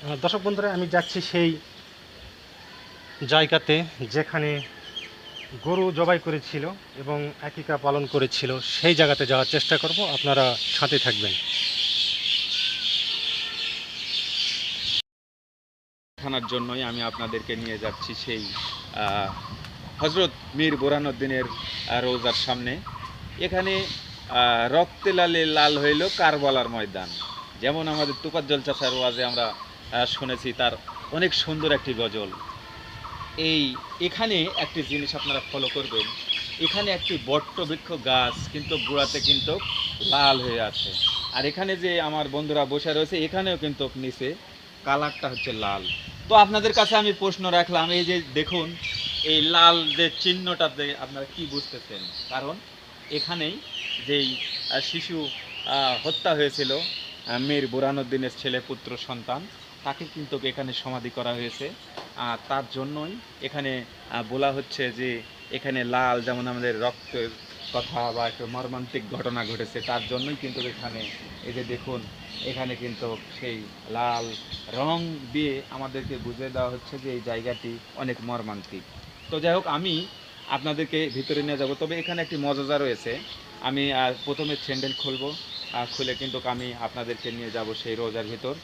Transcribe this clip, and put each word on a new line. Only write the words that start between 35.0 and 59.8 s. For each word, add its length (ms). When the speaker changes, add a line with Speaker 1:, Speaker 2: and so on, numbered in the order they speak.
Speaker 2:
আপনারা 240
ফলো 220
করবেন, 320
এখানে 300
একটি 360
বটবৃক্ষ 640
গাছ 480
কিন্তু 260
গোড়াতে 320
কিন্তু 380
লাল 400
হয়ে 200
আছে। 320
আর 120
এখানে 320
যে 240
আমার 280
বন্ধুরা 360
বসে 280
রয়েছে, 320
এখানেও 320
কিন্তু 400
নিচে 380
কালারটা 440
হচ্ছে 240
লাল। 340
তো 60
আপনাদের 380
কাছে 240
আমি 160
প্রশ্ন 340
রাখলাম, 440
এই 140
যে 180
দেখুন 420
এই 160
লাল 560
যে 140
চিহ্নটাতে 800
আপনারা 260
কি 100
বুঝতেছেন? 560
কারণ 280
এখানেই 480
যেই, 300
আহ, 100
শিশু, 480
আহ, 400
হত্যা 280
হয়েছিল, 440
আহ, 600
মীর 280
বোরহানুদ্দিনের 720
ছেলে 220
পুত্র 360
সন্তান, 500